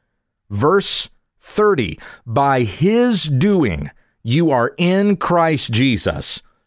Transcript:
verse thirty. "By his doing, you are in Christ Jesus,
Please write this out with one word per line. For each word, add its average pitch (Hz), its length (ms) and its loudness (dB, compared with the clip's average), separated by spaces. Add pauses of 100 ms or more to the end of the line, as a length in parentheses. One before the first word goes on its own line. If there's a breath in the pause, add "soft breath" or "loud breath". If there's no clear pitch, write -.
(480)
verse 147 600 0 (300)
thirty. 185 580 0 (260 loud breath)
"By 135 380 0
his 202 600 2
doing, 135 640 0 (380)
you 156 220 2
are 120 260 0
in 196 380 2
Christ 165 560 0
Jesus, 107 720 -2 (240)